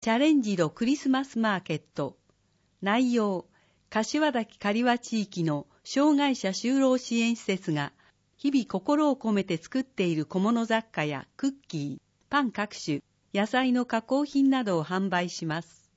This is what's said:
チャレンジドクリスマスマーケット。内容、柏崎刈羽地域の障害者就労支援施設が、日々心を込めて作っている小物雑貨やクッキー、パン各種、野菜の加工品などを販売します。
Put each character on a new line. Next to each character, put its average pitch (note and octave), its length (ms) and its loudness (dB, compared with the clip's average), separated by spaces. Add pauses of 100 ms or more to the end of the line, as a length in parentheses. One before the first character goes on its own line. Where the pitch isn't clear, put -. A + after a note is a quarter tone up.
チ A3+ 100 -2
ャ A#3 80 2
レ D4+ 140 6
ン C#4+ 100 4
ジ G#3 140 -2
ド D#3+ 140 2
ク - 140 -4
リ C4+ 120 2
ス C#4 120 -4
マ C4 160 2
ス C4+ 140 -8
マ A3 160 2
ー F3+ 60 -2
ケ E3+ 160 -6
ッ D3+ 60 -8 (120)
ト。 C#3 240 -6 (640)
内 A#3+ 300 2
容、 G#3 340 0 (440)
柏 D4 420 0
崎 A3+ 260 -4
刈 G#3 240 -2
羽 B3 160 2
地 A3+ 240 -4
域 F#3 220 -4
の D3 240 -4 (160)
障 C#4+ 340 2
害 C#4 160 2
者 - 140 -4
就 A#3+ 320 0
労 B3+ 180 4
支 A#3 220 -2
援 A#3 160 2
施 - 80 -18
設 F#3+ 260 -2
が、 D3 220 -2 (440)
日 C#4 140 -2
々 C4+ 160 2
心 D4 420 0
を C#4 60 2
込 - 160 -4
め G3 140 2
て F3+ 120 -4
作 - 240 -4
っ C4 40 -2
て F#3 240 -2
い E3 80 2
る D3+ 100 -2
小 F#3 140 -2
物 A3+ 240 2
雑 A3+ 260 -2
貨 D#3 140 -4
や C#3+ 320 -6
ク C#4 120 -2
ッ C#4 40 -4 (160)
キ E3 100 -8
ー、 D3 200 -8 (300)
パ C#4+ 140 0
ン B3 80 0
各 G#3 240 -6
種、 - 280 -4 (300)
野 G3 140 0
菜 B3+ 240 0
の B3 160 2
加 A3+ 160 -2
工 C#4 220 0
品 C#4 260 2
な C4 140 2
ど F#3 140 0
を D#3 60 -2
販 F#3 260 -2
売 F3 200 -2
し - 160 -8
ま D#3+ 160 -4
す。 - 340 -20